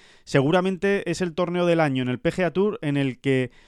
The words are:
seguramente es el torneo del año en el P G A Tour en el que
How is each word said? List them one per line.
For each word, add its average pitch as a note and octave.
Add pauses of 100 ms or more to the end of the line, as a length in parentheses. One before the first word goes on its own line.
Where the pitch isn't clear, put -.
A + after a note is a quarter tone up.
(240)
seguramente F3+
es E3+
el E3+
torneo F3
del E3
año C3+
en B2+
el B2
P E3
G F#3
A D#3+
Tour G3
en C#3+
el C3+
que C3 (160)